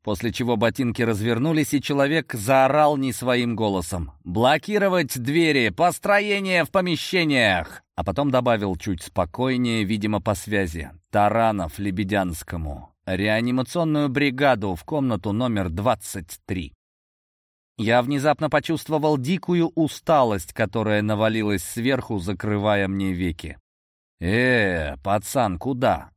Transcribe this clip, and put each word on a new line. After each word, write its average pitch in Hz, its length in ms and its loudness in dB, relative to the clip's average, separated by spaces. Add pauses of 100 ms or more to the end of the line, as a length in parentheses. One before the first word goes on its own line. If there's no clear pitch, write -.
После 107 280 -4
чего 120 240 -2
ботинки 117 460 0
развернулись, 117 720 0
и 139 80 0
человек 143 540 0
заорал 135 600 4
не 135 160 0
своим 123 440 0
голосом: 95 560 -2 (120)
"Блокировать 156 960 2
двери! 139 500 2
Построение 190 920 2
в 147 60 -4
помещениях!" 147 1120 2 (140)
А 92 80 -4
потом 101 260 0
добавил 117 460 2
чуть 87 260 -6
спокойнее, 120 840 -2
видимо, 104 380 0
по 107 140 0
связи: 85 560 -2 (180)
"Таранов 104 680 2
Лебедянскому. 92 1120 -4 (140)
Реанимационную 123 1000 0
бригаду 127 680 2
в - 80 -10
комнату 123 480 -2
номер 104 380 0
двадцать 101 760 -4
три". 90 300 -6 (1040)
Я 117 220 4
внезапно 143 480 0
почувствовал 151 720 0
дикую 170 560 0
усталость, 135 760 2
которая 107 520 0
навалилась 107 600 0
сверху, 120 540 -2
закрывая 101 720 0
мне 98 260 -2
веки. 85 460 -4 (600)
"Э, 95 840 2
пацан, 104 560 -2
куда?" 123 580 -2